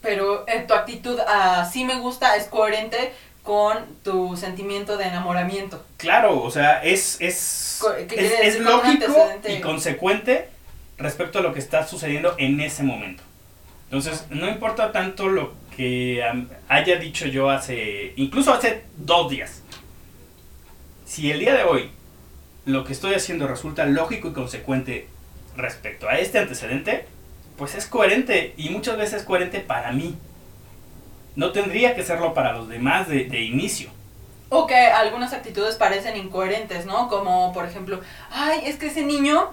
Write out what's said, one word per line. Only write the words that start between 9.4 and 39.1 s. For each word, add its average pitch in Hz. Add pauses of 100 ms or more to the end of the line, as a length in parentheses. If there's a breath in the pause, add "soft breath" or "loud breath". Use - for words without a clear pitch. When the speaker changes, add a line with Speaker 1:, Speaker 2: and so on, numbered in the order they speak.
Speaker 2:
y -
consecuente 180 (480)
respecto 170
a -
lo 156
que 143
está 156
sucediendo 165
en 143
ese 143
momento. 104 (640)
Entonces, 156
Speaker 1:
Ah. 147
Speaker 2:
no 170
importa 220
tanto 190
lo 185 (220)
que, 123
am, 123 (220)
haya 151
dicho 156
yo 135
hace, 107
incluso 254
hace 226 (120)
dos 156
días. - (1400)
Si 147
el 147
día 247
de -
hoy 139 (760)
lo 135
que 131
estoy 196
haciendo 165
resulta 151
lógico 160
y 160
consecuente 127 (500)
respecto 110
a 135
este 190
antecedente, 143 (520)
pues 143
es 202
coherente, 208
y 156
muchas 214
veces 208
es -
coherente 180
para -
mí. 160 (1160)
No 165
tendría 208
que 175
serlo 165
para 143
los 113
demás 143
de, 135
de 117
inicio. 131 (600)
Speaker 1:
O 320
que 254
algunas 233
actitudes 214
parecen 196
incoherentes, 185
¿no? 233
Como, 185
por 170
ejemplo, 185 (300 loud breath)
"Ay, 302
es 294
que 302
ese 302
niño", 294